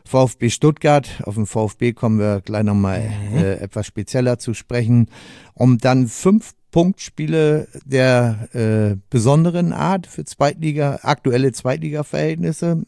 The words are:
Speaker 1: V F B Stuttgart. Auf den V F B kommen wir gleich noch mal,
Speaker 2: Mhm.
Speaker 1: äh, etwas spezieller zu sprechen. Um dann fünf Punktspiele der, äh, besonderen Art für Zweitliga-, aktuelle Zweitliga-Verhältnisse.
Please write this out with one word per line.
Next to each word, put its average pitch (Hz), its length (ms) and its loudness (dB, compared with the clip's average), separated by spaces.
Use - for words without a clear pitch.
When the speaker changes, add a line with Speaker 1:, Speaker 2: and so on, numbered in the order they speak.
Speaker 1:
V 131 200 2
F 120 120 -4
B 117 120 -2
Stuttgart. 147 580 2
Auf 101 120 -8
den 110 100 -2
V 110 200 -2
F 104 120 -8
B 120 160 0
kommen 110 260 0
wir 101 220 0
gleich 107 220 -4
noch 104 100 0
mal, 98 280 0
Speaker 2:
Mhm. 104 360 -6
Speaker 1:
äh, 95 180 0
etwas 101 300 -8
spezieller 123 540 -2
zu 117 140 -6
sprechen. 120 540 2
Um 123 240 4
dann 127 300 2
fünf 202 460 0
Punktspiele 156 960 0
der, 123 680 2
äh, 110 400 0
besonderen 165 640 2
Art 180 340 -2
für - 160 -12
Zweitliga-, 143 800 -2
aktuelle 131 480 0
Zweitliga-Verhältnisse. 156 1400 -4